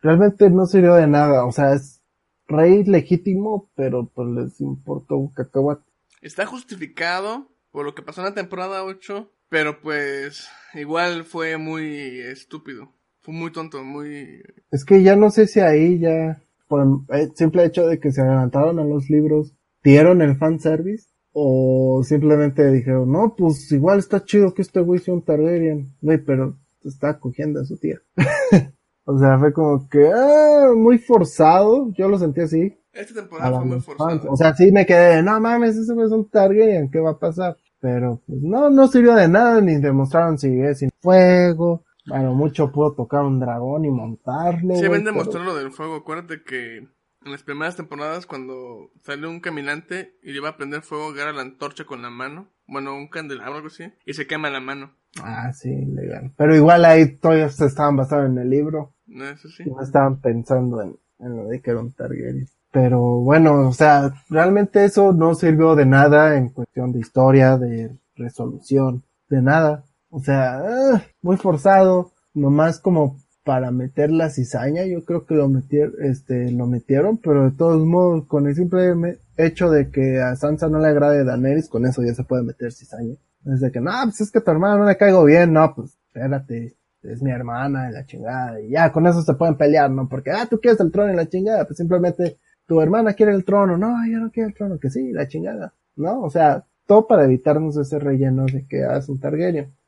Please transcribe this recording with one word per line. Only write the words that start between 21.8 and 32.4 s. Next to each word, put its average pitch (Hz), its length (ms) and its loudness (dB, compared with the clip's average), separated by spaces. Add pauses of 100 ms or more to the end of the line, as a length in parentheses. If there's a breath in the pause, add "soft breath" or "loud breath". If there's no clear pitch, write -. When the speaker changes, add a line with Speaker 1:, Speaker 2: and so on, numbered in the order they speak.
Speaker 1:
simplemente 147 680 2
dijeron, 131 400 0
"No, 214 240 0
pues, 156 380 -2
igual 175 260 2
está 196 240 -4
chido 196 300 2
que - 80 -6
este 185 180 -4
güey 175 220 0
sea 180 140 -4
un 170 100 -4
Targaryen". 156 760 -2
Güey, 156 180 0
pero 135 380 -4 (260)
está - 360 -8
cogiendo 147 400 -8
a 135 60 -8
su 151 120 -12
tía. 156 220 -8 (160)
<laughs> 523 600 2 (320)
O 139 120 -2
sea, 135 180 4
fue 143 160 2
como 147 340 -2
que, 147 240 4
ah, 294 640 6
muy 233 220 6
forzado. 214 960 2
Yo 190 140 -2
lo 202 100 0
sentí 170 240 -2